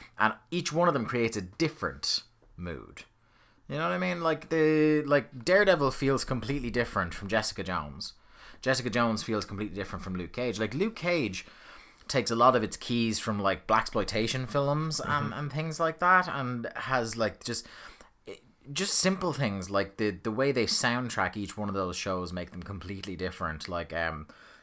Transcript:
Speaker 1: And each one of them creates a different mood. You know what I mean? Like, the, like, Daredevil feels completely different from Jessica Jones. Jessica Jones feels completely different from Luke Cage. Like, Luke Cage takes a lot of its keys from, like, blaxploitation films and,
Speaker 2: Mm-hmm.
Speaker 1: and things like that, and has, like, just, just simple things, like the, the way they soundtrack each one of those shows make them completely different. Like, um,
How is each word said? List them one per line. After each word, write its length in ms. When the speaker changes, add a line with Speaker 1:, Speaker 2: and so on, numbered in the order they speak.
Speaker 1:
And 160
each 200
one 160
of 60
them 140
creates 280
a 60
different 800
mood. 500
You 100
know 120
what 40
I 40
mean? 240
Like, 280
the, 520
like, 420
Daredevil 460
feels 340
completely 460
different 460
from 120
Jessica 360
Jones. 500
Jessica 280
Jones 340
feels 220
completely 300
different 280
from 120
Luke 180
Cage. 260
Like, 140
Luke 220
Cage 500
takes 240
a 40
lot 200
of 80
its 140
keys 420
from, 200
like, 280
blaxploitation 800
films 520
and, 320
Speaker 2:
Mm-hmm. 20
Speaker 1:
and 180
things 280
like 200
that, 280
and 480
has, 420
like, 260
just, 240
just 240
simple 380
things, 360
like 280
the, 140
the 200
way 200
they 140
soundtrack 720
each 200
one 120
of 60
those 200
shows 380
make 180
them 120
completely 520
different. 540
Like, 240
um, 340